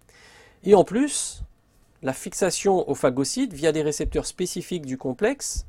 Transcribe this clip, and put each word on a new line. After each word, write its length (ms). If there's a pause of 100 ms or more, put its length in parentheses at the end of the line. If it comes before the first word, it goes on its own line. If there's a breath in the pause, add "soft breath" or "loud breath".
(640 soft breath)
Et 120
en 80
plus, 600 (580)
la 120
fixation 760
au 60
phagocyte 580
via 180
des 120
récepteurs 420
spécifiques 600
du 120
complexe 720